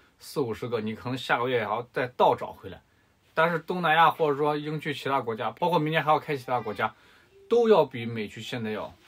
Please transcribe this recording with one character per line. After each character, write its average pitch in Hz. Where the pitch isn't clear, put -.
四 -
五 113
十 -
个， 117
你 107
可 120
能 131
下 135
个 120
月 120
还 101
要 123
再 135
倒 180
找 -
回 -
来。 80
但 165
是 170
东 180
南 160
亚 160
或 151
者 139
说 147
英 151
区 147
其 135
他 135
国 113
家， 113
包 175
括 170
明 151
年 160
还 151
要 151
开 147
其 131
他 127
国 110
家， 110
都 233
要 180
比 117
美 113
区 101
现 113
在 107
要 101